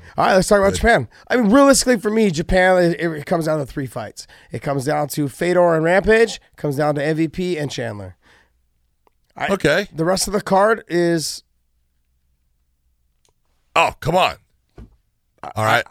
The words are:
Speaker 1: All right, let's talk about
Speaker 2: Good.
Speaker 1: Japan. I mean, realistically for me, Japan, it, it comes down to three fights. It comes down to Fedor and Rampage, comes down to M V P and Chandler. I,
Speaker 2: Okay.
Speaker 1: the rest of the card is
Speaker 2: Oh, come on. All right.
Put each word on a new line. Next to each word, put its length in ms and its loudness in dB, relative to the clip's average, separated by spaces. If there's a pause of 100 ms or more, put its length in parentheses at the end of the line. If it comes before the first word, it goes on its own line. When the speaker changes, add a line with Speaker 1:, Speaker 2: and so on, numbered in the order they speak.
(180)
Speaker 1:
All 80 2
right, 80 4
let's 140 2
talk 100 6
about 140 2
Speaker 2:
Good. 80 -4
Speaker 1:
Japan. 280 2 (200)
I 80 0
mean, 160 2
realistically 460 4
for 120 -4
me, 220 2
Japan, 500 2
it, 180 0
it 260 -6
comes 200 -2
down 140 -2
to 60 -6
three 200 -10
fights. 400 -14 (240)
It 100 -10
comes 240 -4
down 260 -2
to 180 -4
Fedor 480 2
and 80 0
Rampage, 560 2 (160)
comes 200 -4
down 200 0
to 80 -4
M 120 -2
V 120 -2
P 300 -6
and 120 -6
Chandler. 460 -10 (1200)
I, 160 -4
Speaker 2:
Okay. 420 0
Speaker 1:
the 100 -4
rest 220 -2
of 60 -8
the 100 -2
card 460 2
is 560 -2 (2250)
Speaker 2:
Oh, 240 2
come 160 -2
on. 200 0 (1200)
All 80 -4
right. 260 2